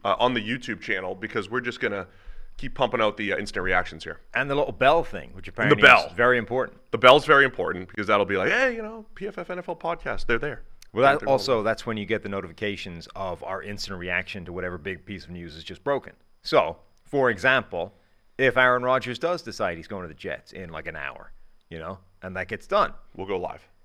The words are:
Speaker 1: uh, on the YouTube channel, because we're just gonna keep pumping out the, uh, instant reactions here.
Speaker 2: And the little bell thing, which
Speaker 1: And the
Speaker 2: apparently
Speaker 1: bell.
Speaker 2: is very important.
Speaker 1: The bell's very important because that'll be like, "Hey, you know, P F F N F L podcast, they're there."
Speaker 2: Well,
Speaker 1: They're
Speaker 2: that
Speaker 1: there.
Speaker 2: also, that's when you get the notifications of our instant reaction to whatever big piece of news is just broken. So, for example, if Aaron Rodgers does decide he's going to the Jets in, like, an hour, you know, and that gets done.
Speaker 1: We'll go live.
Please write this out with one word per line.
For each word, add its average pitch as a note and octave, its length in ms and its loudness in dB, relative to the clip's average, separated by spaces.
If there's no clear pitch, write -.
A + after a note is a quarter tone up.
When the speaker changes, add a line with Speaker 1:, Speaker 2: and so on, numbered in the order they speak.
Speaker 1:
uh, G2 140 4
on B2 160 4
the A2+ 60 -2
YouTube A#2 380 -6
channel, F#2+ 360 -6
because G2+ 340 -6
we're A#2+ 100 -2
just A#2+ 220 -8
gonna G2+ 260 -4
keep C#3 180 -8
pumping A#2+ 280 0
out G#2+ 160 2
the, G2+ 160 -2
uh, C#2+ 40 0
instant G2 280 -6
reactions F2+ 400 0
here. D#2+ 160 -12
Speaker 2:
And C3+ 160 -2
the C#3 60 -2
little C#3+ 160 0
bell C3 320 4
thing, D2 300 -10
which - 160 -14
Speaker 1:
And - 80 -14
the D3 60 8
Speaker 2:
apparently - 60 2
Speaker 1:
bell. B2+ 260 10
Speaker 2:
is - 60 -12
very A#2+ 240 4
important. A#2+ 420 -4
Speaker 1:
The A#2 60 -4
bell's B2+ 280 10
very C#3 180 8
important F2+ 460 -2
because G#2+ 180 -6
that'll G2+ 180 4
be G2 120 0
like, G2 120 2
"Hey, B3 240 0
you A3+ 80 -8
know, G#3+ 240 -12
P G3 120 -10
F G3+ 100 -12
F F3+ 120 -12
N F3+ 100 -8
F F3 80 -12
L E3+ 80 -6
podcast, D#3+ 520 -4
they're A#2 120 2
there." C#3 240 -6
Speaker 2:
Well, A2+ 100 2
Speaker 1:
They're C#3 120 6
Speaker 2:
that - 40 -4
Speaker 1:
there. C#3 100 -4
Speaker 2:
also, B2+ 320 2
that's G#2 240 -2
when A2 120 -4
you G#2 80 -6
get G#2+ 180 -2
the G#2+ 60 -10
notifications F#2 880 -8
of F#2 260 -8
our F#2+ 180 -8
instant G2 380 -10
reaction F2+ 460 -6
to F2+ 80 -12
whatever F2+ 240 -6
big F2 280 -10
piece G2 200 -12
of E2+ 60 -16
news F2 260 -14
is D#2+ 80 -18
just - 180 -16
broken. C#3 300 -4
So, G2+ 360 4
for C3+ 260 2
example, G2+ 640 0
if C3 180 2
Aaron B2 280 4
Rodgers B2 360 0
does E3+ 220 -2
decide F#2+ 340 -4
he's E2 140 -14
going G2 140 -8
to E2+ 40 -12
the D#2 60 -14
Jets - 400 -10
in, F2+ 160 -14
like, D#2+ 180 -10
an D#2+ 80 -10
hour, C#2 380 -12
you E2 100 -12
know, F2+ 200 -12
and F#2 160 -10
that F2+ 100 -6
gets - 180 -8
done. G3 280 0
Speaker 1:
We'll F#2+ 140 -10
go G2 100 -2
live. - 300 -8